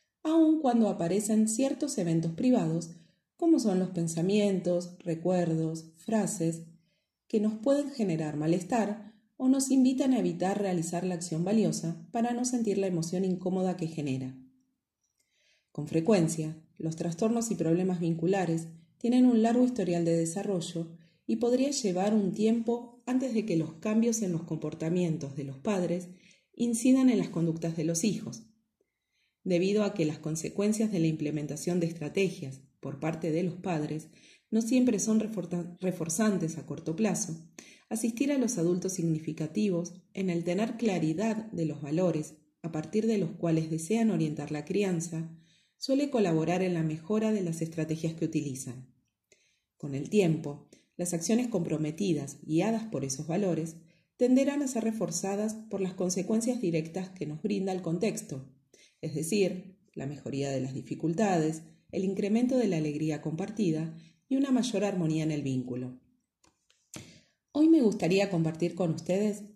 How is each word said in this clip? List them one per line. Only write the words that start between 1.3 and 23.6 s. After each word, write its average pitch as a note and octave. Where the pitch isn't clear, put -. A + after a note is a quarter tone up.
ciertos C4+
eventos E3
privados, E3+
como E4
son G3
los F#3
pensamientos, F3+
recuerdos, E3
frases, E3+
que A3+
nos G#3+
pueden C#4
generar D#3+
malestar F#3+
o C4
nos C4
invitan C4
a A#3
evitar F3+
realizar F3+
la F3+
acción E3
valiosa F3
para A#3+
no A#3+
sentir A3+
la G3
emoción F3+
incómoda F#3
que D#3+
genera. C3
Con D3
frecuencia, D#3+
los D#3+
trastornos A3
y G3+
problemas E3+
vinculares E3
tienen B3
un A#3
largo A#3+
historial E3+
de E3
desarrollo E3
y A3+
podría B3+
llevar G3
un G3
tiempo A#3
antes B3+
de G#3+
que E3
los D#3+